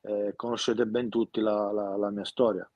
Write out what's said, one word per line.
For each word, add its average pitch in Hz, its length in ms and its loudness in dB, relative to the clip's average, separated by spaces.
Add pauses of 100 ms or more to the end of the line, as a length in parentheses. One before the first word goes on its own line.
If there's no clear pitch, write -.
eh, 104 320 -2
conoscete 117 520 0
ben 117 220 0
tutti 113 320 0
la, 104 300 2
la, 101 240 -2
la 101 140 0
mia 101 160 -4
storia. 107 500 0